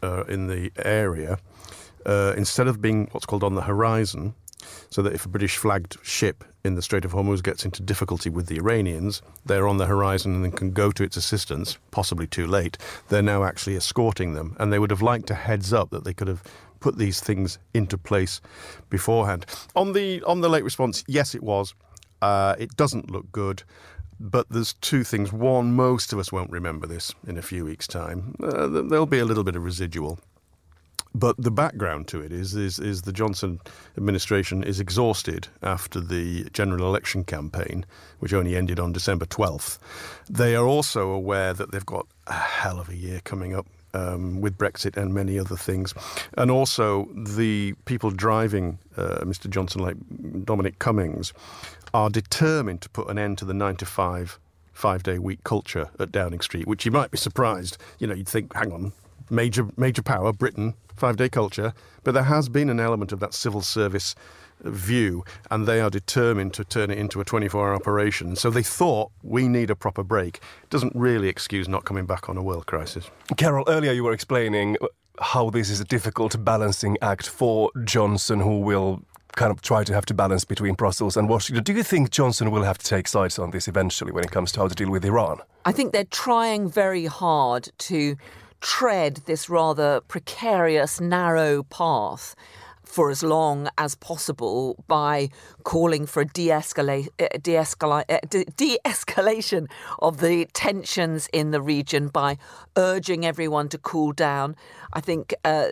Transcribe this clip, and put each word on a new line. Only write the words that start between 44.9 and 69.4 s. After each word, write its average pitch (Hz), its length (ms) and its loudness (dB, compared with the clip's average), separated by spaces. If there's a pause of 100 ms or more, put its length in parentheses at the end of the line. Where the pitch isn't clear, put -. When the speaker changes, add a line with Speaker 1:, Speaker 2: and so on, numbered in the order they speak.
Speaker 1:
and 98 160 -2
many 98 280 0
other 95 180 -4
things. 95 380 -4 (420)
And 127 140 4
also 110 640 2
the 104 580 0 (120)
people 113 260 0
driving, 101 680 0 (180)
uh, 90 300 -4
Mister 98 240 -6
Johnson, 95 320 -2
like 90 160 -4 (480)
Dominic 98 320 -2
Cummings, 90 560 0 (640)
are 107 160 4
determined 113 720 2
to - 80 -18
put - 200 -6
an 101 80 -2
end 101 220 -2
to 98 60 -8
the 95 100 -2
nine-to-five, 92 840 -2 (320)
five-day 92 460 0
week 92 260 -4
culture 87 540 -2
at - 140 -4
Downing 87 300 -2
Street, 85 260 -6
which 104 180 -2
you 117 60 2
might 127 180 2
be - 80 -6
surprised. 98 600 -2 (200)
You - 80 -4
know, 104 80 -2
you'd 95 160 -8
think, - 240 -2
"Hang 104 180 -2
on, 90 200 -6 (400)
major, 117 360 2 (100)
major 123 260 0
power, 107 280 2
Britain, 110 440 -2 (200)
five-day 123 340 2
culture." 107 440 -2 (300)
But 135 100 2
there 131 100 4
has 147 260 2
been 143 200 2
an 117 100 0
element 110 320 0
of 101 80 -6
that 98 140 -4
civil 104 280 -2
service 98 540 -2 (460)
view, 98 640 0 (280)
and 107 140 0
they 113 160 4
are 107 80 4
determined 101 680 2
to 107 80 -6
turn 104 280 -2
it 101 60 -4
into 101 240 -4
a - 20 -2
twenty-four 101 460 0
hour 98 60 2
operation. 104 600 0
So 120 140 2
they 117 140 2
thought, 127 480 2 (120)
"We 127 240 2